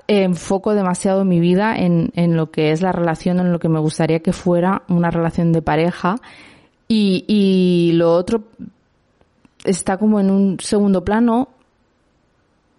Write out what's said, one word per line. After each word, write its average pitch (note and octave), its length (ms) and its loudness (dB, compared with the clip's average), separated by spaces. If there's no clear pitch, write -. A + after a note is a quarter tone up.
enfoco F#3+ 680 0
demasiado F#3+ 500 0
mi F3+ 160 2
vida F3+ 380 2
en, E3+ 380 0
en E3+ 200 0
lo D#3+ 160 -2
que D#3 200 0
es D#3+ 100 -2
la F#3 100 0
relación, F3 480 -2
en F3+ 140 0
lo E3 60 -2
que E3+ 100 -2
me D#3+ 100 0
gustaría D#3 400 0
que E3+ 140 -2
fuera F3+ 560 0
una E3+ 200 0
relación E3+ 440 0
de E3 80 2
pareja, E3 540 -2
y, G3+ 380 0
y F#3 640 2
lo E3+ 180 4
otro F3+ 320 0
está F#3+ 340 -2
como G#3 220 0
en G3 100 2
un G3 300 0
segundo G3+ 460 0
plano. A3+ 420 0